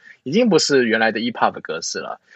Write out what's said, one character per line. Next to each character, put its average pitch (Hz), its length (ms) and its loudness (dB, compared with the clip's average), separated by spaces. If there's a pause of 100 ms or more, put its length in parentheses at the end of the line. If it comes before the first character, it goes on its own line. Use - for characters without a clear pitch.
(240)
已 131 80 -8
经 226 180 2
不 165 100 6
是 135 260 2
原 110 140 2
来 113 120 2
的 110 100 -4
E 120 100 -4
pub 110 300 -2
格 82 200 -8
式 - 180 -8
了。 - 200 -12 (160)